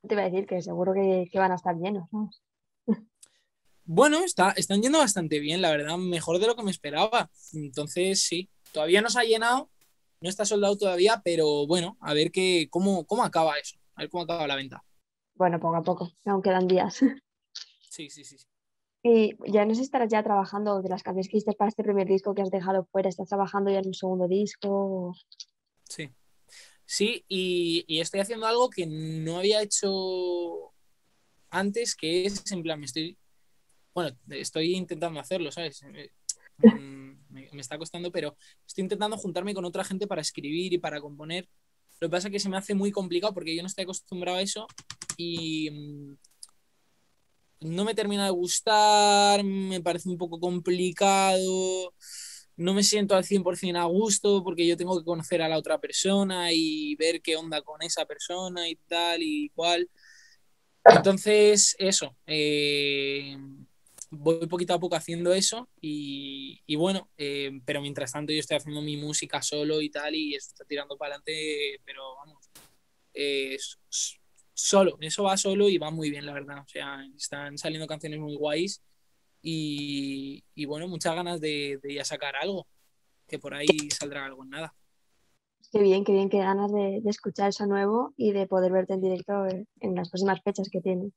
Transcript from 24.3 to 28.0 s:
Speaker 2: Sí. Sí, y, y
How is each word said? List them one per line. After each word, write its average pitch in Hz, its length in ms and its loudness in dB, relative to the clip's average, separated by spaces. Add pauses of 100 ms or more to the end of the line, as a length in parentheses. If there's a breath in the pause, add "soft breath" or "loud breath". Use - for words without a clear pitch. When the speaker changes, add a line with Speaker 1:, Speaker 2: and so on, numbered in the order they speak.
Speaker 2:
Sí. 147 260 -14 (720 loud breath)
Sí, - 420 -2
y, 175 640 0
y 160 120 0